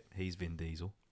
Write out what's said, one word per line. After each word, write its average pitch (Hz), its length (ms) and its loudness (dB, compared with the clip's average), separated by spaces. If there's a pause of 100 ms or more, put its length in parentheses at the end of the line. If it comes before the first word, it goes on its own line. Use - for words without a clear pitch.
(160)
He's 92 200 2
Vin 85 220 0
Diesel. 82 340 0 (200)